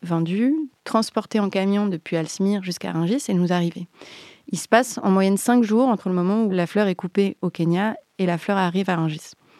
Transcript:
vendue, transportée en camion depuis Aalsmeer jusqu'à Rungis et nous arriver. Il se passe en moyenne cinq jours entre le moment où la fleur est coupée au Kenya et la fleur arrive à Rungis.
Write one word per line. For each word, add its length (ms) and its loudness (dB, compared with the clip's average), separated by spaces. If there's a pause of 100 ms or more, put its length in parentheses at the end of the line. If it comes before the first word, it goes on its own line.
vendue, 520 0 (300)
transportée 560 -2
en 80 0
camion 380 0
depuis 320 -2
Aalsmeer 440 -2
jusqu'à 300 -8
Rungis 360 0
et 40 0
nous 220 2
arriver. 340 -2 (600)
Il 100 -6
se 100 -10
passe 340 2
en 80 2
moyenne 280 4
cinq 260 4
jours 240 2
entre 220 -2
le 40 0
moment 300 0
où 60 0
la 160 0
fleur 220 0
est 60 0
coupée 460 -2
au 80 -2
Kenya 480 0 (220)
et 80 0
la 100 0
fleur 220 -2
arrive 320 0
à 60 0
Rungis. 340 -2 (300)